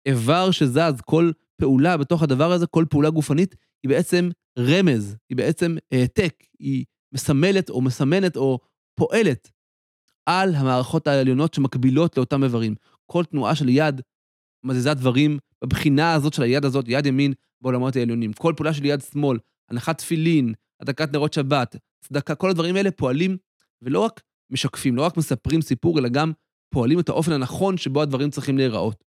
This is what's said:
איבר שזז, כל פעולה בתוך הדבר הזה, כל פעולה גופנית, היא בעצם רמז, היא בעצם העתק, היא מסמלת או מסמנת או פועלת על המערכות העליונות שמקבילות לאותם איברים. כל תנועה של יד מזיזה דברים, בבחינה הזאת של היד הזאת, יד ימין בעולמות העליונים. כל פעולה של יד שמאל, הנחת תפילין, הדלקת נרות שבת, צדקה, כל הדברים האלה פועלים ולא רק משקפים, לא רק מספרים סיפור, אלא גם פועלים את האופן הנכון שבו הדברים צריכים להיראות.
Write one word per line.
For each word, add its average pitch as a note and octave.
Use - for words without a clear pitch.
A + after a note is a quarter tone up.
איבר C#3
שזז, D3
כל E3
פעולה D3
בתוך D3+
הדבר D3
הזה, F3
כל E3
פעולה D3
גופנית, D#3+
היא C3
בעצם F3
רמז, B2
היא -
בעצם E3
העתק, C3
היא C3+
מסמלת D#3+
או B2+
מסמנת D3
או C3
פועלת E3
על F#3
המערכות C3
העליונות C#3
שמקבילות C3
לאותם C3+
איברים. A2+
כל F3
תנועה C#3
של C#3
יד C#3
מזיזה C3
דברים, C#3
בבחינה D3
הזאת D3+
של C#3+
היד C3
הזאת, C3+
יד C3
ימין C#3
בעולמות B2+
העליונים. A#2
כל E3
פעולה D#3
של C#3+
יד C#3+
שמאל, C#3+
הנחת A#2+
תפילין, D#3
הדלקת C#3
נרות D3+
שבת, C3+
צדקה, C#3+
כל F#3
הדברים F3
האלה G3
פועלים E3
ולא C3
רק A3
משקפים, C3
לא C#3
רק F3
מספרים D#3
סיפור, D#3
אלא B2
גם D3+
פועלים C#3
את E3+
האופן D#3+
הנכון D#3+
שבו D3
הדברים C#3+
צריכים C3+
להיראות. A2